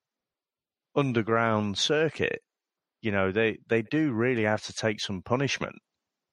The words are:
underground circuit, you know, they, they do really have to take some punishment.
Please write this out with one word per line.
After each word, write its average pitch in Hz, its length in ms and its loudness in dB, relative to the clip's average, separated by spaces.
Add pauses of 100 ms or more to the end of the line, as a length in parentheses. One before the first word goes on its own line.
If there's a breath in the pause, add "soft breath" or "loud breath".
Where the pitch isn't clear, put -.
(960)
underground 113 840 2
circuit, - 640 0 (600)
you 110 100 -2
know, 95 200 2
they, 107 360 0
they 113 140 2
do 151 300 0
really 117 320 0
have 107 220 2
to - 80 -12
take 110 260 -2
some 95 220 -6
punishment. - 540 -2 (580)